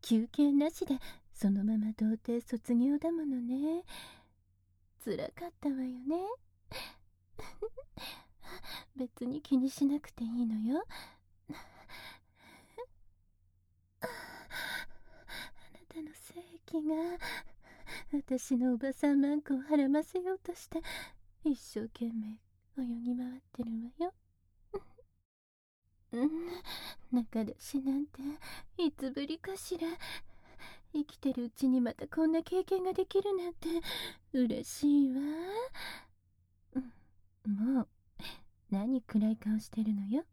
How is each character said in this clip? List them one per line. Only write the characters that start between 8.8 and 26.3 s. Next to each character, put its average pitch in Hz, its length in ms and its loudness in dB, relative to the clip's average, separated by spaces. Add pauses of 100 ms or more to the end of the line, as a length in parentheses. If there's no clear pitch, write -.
別 254 300 -6
に 277 160 -4
気 277 160 4
に 254 100 4
し 269 200 0
な 285 120 4
く - 120 -18
て - 120 -6
い 233 40 -2
い 240 180 0
の 220 160 2
よ。 277 240 2 (640)
<laughs> - 0 - (2500)
あ - 40 -8
な - 40 -2 (1800)
た 330 140 -12
の 302 100 -12
性 - 220 -20 (320)
器 320 160 -2
が、 320 340 0 (960)
私 269 440 0
の 247 180 4
お - 20 -2
ば 269 160 -2
さ 285 180 4
ん 277 100 8
マ 285 120 6
ン 302 80 2
コ 285 140 0
を - 20 0
は 285 180 2
ら 277 140 8
ま 302 140 6
せ 370 180 -2
よ 370 140 0
う 381 40 -6
と - 140 -8
し - 160 -14
て、 330 140 -4 (600)
一 285 160 2
生 - 280 -6
懸 233 260 -4
命 220 260 -4 (380)
泳 262 80 -2 (160)
ぎ 240 160 0
回 247 220 -6
っ - 20 -20 (120)
て 247 100 -4
る 226 80 -4
わ 233 340 -4
よ。 370 80 -4 (2000)
う 262 40 4
ん、 302 40 6 (840)